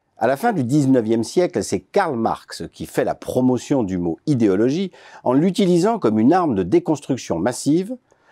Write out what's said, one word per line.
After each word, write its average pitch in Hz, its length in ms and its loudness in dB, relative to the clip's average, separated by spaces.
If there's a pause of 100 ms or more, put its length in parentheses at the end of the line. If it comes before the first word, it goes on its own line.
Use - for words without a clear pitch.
(180)
À 113 100 0
la 139 80 2
fin 233 160 -2
du 160 100 -2
dix-neuvième 120 600 2
siècle, 165 400 0
c'est 95 160 -4
Karl 175 340 -2
Marx - 480 -4 (100)
qui - 140 -12
fait - 180 -2
la 85 120 -2
promotion 127 680 -2
du 92 160 -4
mot 85 280 -4
idéologie 131 680 0 (320)
en 123 80 0
l'utilisant 180 680 2
comme 110 220 0
une 117 120 4
arme 160 220 2
de 95 80 0
déconstruction 135 760 -2
massive 160 560 -2 (360)